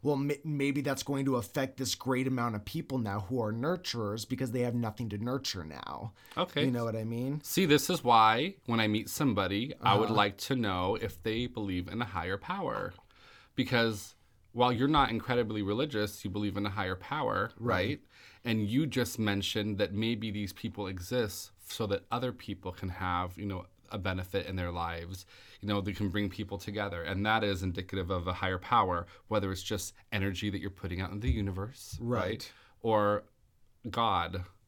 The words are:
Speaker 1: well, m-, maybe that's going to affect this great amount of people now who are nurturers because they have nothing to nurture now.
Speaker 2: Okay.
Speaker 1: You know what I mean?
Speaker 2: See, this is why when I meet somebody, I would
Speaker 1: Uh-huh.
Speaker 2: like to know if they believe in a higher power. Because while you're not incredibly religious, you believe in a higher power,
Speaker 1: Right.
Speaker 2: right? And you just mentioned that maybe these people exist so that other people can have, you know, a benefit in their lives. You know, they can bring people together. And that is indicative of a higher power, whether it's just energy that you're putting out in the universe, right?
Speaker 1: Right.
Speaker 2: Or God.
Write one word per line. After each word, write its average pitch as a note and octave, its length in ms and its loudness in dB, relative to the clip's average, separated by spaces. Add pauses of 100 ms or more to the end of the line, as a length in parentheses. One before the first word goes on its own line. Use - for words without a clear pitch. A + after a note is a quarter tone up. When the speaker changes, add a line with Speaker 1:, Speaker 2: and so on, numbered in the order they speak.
Speaker 1:
well, C#3+ 140 2
m-, C#3 160 0 (120)
maybe C#3+ 380 0
that's C#3 220 -2
going C#3 220 0
to C3+ 100 4
affect C3+ 420 -2
this C3 160 -2
great C3 320 0
amount A#2+ 300 0
of G#2 100 -6
people C3+ 320 -4
now G#2+ 220 0
who A2 200 -4
are G#2+ 140 0
nurturers A#2 760 -2
because B2+ 240 -4
they B2 100 0
have A#2+ 120 2
nothing A2+ 360 -2
to G#2 100 -4
nurture A#2+ 440 -4
now. D#2 500 -10 (220)
Speaker 2:
Okay. D3 300 0
Speaker 1:
You C3 60 2
know A#2+ 140 0
what A2 100 -2
I A2 80 -2
mean? B2 400 -4
Speaker 2:
See, F#3 240 2
this C#3+ 220 6
is F3+ 140 0
why A#2 520 8 (100)
when A2+ 140 2
I A2 80 6
meet G#2+ 220 0
somebody, G#2 680 0
I G2 160 6
would G#2+ 100 4
Speaker 1:
Uh-huh. G#2+ 100 0
Speaker 2:
like G#2 240 4
to - 160 -2
know G2 440 2
if - 220 -6
they A2+ 240 -2
believe F#2+ 420 -4
in G2+ 140 -6
a A#2 40 -2
higher F#2 320 -4
power. - 560 -4 (600)
Because A#2 600 0 (380)
while B2 200 4
you're A#2+ 140 2
not C#3 240 6
incredibly A2+ 500 0
religious, G#2+ 640 -2
you G2 60 -4
believe G#2 260 -2
in G2+ 80 -2
a G2+ 60 -2
higher F#2+ 240 -2
power, A2+ 640 -2
Speaker 1:
Right. A#2 160 0
Speaker 2:
right? A2 240 0 (440)
And A2 240 2
you C#3 200 2
just A#2+ 320 0
mentioned G#2 580 0
that G2 160 0
maybe A2 380 0
these G2+ 220 -4
people G2+ 340 -6
exist G2 640 -2 (160)
so - 200 -4
that G2 220 0
other B2 220 -2
people F#2+ 400 -8
can F#2+ 180 -6
have, F2+ 480 -2
you G2+ 80 -8
know, F#2+ 200 -6 (240)
a G#2+ 80 -8
benefit F#2 500 -2
in F#2 100 -4
their F2 140 -2
lives. F2 540 -6 (360)
You G2+ 80 -6
know, G2+ 100 2
they G2 140 -2
can G2 160 0
bring G2+ 200 0
people G2+ 280 -6
together. G2+ 460 -4
And G2 220 0
that A2 160 4
is G2 220 0
indicative F#2 480 -2
of F2 160 0
a F2+ 60 0
higher F#2 240 0
power, F2+ 500 2 (220)
whether G2 200 2
it's F#2+ 140 -4
just - 300 -4 (180)
energy G2 380 0
that G2 100 -4
you're G2+ 100 -4
putting F#2 300 -6
out F2+ 120 -4
in G2+ 100 -6
the B2+ 100 2
universe, G2+ 680 -2
right? A#2+ 200 0
Speaker 1:
Right. G2 300 -4 (300)
Speaker 2:
Or G#2 420 4 (680)
God. F#2 540 2 (240)